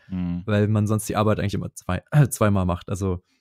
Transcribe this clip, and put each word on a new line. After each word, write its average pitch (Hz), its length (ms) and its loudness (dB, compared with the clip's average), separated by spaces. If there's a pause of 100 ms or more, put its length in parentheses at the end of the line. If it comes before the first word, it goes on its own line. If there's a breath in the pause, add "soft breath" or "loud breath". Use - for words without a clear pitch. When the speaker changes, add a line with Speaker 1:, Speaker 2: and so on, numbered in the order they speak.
Speaker 1:
Mhm. 90 380 -4
Speaker 2:
weil 104 220 2
man 107 200 2
sonst 107 200 -2
die 98 80 -6
Arbeit 104 240 2
eigentlich 101 140 -2
immer 82 200 -6
zwei-, - 380 -6
<clears throat> 147 180 4
zweimal 101 360 2
macht. 87 240 -4
Also 95 340 -4 (180)